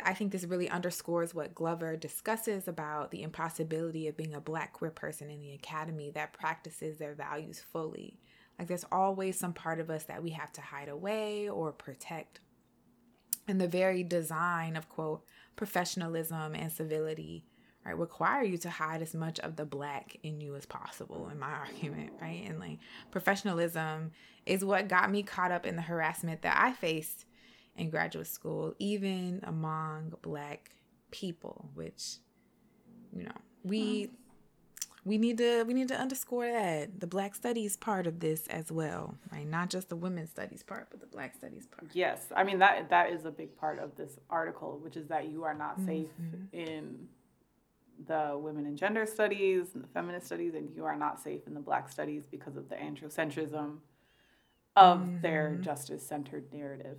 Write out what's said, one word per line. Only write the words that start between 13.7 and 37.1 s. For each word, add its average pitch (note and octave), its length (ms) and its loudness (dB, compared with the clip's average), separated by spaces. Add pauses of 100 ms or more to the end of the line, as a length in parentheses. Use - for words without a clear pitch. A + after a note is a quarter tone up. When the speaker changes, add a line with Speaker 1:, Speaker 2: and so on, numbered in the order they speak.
Speaker 1:
design E3 720 0
of, D#3+ 140 -6
quote, D#3 340 -4 (320)
professionalism E3 1000 -2
and D#3+ 160 -4
civility, D#3 760 -2 (400)
right, E2 120 -4
require F3 460 2
you F#3 140 2
to E3+ 140 -6
hide D#3+ 320 -2
as D#3+ 100 -6
much D#3+ 280 -2
of D#3+ 160 -6
the D#3 80 -2
black C#3+ 580 -6
in D3+ 180 -6
you C#3+ 140 -8
as C#3 100 -12
possible, - 680 -10
in - 60 -8
my C3+ 140 -4
argument, D3+ 680 -6
right? E3 280 -6
And, D#3+ 120 -6
like, D#3+ 200 -8 (320)
professionalism E3+ 1000 2 (360)
is F#3+ 180 2
what G3 220 4
got F#3+ 240 6
me G3+ 100 4
caught F#3 300 0
up F3 160 0
in F3+ 80 -2
the E3+ 80 -2
harassment D#3+ 580 0
that E3+ 180 4
I A#3+ 140 8
faced D#3+ 520 -2 (500)
in D#3+ 160 -2
graduate D#3+ 360 0
school, D#3+ 520 -4
even F#3+ 640 0
among D#3 800 -4
black D3 480 -8 (400)
people, - 640 -8
which, - 400 -10 (1000)
you F2 80 -8
know, F2 80 -8 (320)
we, G#3 440 0
Speaker 2:
Mm. - 20 -16 (960)
Speaker 1:
we G#3 140 4
need A#3 180 4
to, A#3+ 260 6
we A#3 120 2
need C4 140 4
to C4 100 0
underscore B3+ 480 -2
that, F3+ 520 0
the F3 60 -4
black G3 300 -2